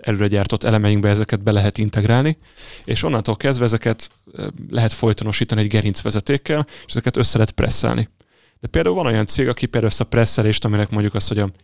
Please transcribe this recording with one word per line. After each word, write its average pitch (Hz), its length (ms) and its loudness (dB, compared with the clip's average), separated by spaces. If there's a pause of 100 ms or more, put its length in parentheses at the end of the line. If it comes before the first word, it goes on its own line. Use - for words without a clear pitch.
előre 104 260 0
gyártott 101 380 0
elemeinkbe 104 440 2
ezeket 101 340 0
be 107 100 2
lehet 101 260 2
integrálni, 117 600 0 (460)
és - 180 -4
onnantól 120 340 -2
kezdve 131 280 0
ezeket, 113 460 0 (220)
ö, 101 140 -10 (240)
lehet 117 220 0
folytonosítani 110 680 0
egy 104 80 2
gerincvezetékkel, 110 1000 0 (200)
és - 60 -12
ezeket 120 240 -2
össze - 200 2
lehet 110 160 2
presszelni. 120 560 0 (520)
De - 100 -10
például 165 240 0
van 180 120 0
olyan 110 200 2
cég, 127 220 0
aki - 180 -2
például 113 260 0
ezt - 80 0
a 117 40 -2
presszelést, 110 600 2
aminek 104 260 0
mondjuk 104 240 0
az, 104 140 -2
hogy 104 100 -2
a 101 120 0 (140)